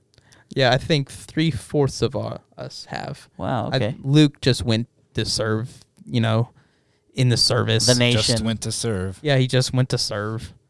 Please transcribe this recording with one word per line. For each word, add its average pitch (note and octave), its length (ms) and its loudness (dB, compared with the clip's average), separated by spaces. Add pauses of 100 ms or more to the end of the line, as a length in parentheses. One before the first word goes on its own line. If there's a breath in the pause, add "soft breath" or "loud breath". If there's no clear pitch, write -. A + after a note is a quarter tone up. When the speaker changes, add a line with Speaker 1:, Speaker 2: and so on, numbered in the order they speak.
(480 soft breath)
Speaker 1:
Yeah, C3 240 2
I C3 60 4
think C#3+ 320 -2
three-fourths - 920 -2
of A2 140 0
our, A2 240 -8 (160)
us - 300 -14
have. - 500 -10
Speaker 2:
Wow, A#2 360 -4
Speaker 1:
I, C3 40 2
Speaker 2:
okay. A#2+ 260 -2
Speaker 1:
Luke C#3+ 380 4
just B2 240 0
went A#2 240 0 (260)
to A2+ 120 -2
serve, A2 580 -4 (220)
you B2+ 140 -2
know, A2+ 280 2 (640)
in B2+ 140 2
the A#2 80 4
service. A2 500 2
Speaker 2:
The B2 60 6
Speaker 3:
Just A#2+ 380 4
Speaker 2:
nation. A2+ 160 0
Speaker 3:
went A2 160 -4
to A2+ 100 -6
serve. F#2+ 500 -4
Speaker 1:
Yeah, C#3+ 140 2
he C3 100 2
just B2+ 280 2
went B2+ 160 2
to B2 80 0
serve. A2 560 -6 (140)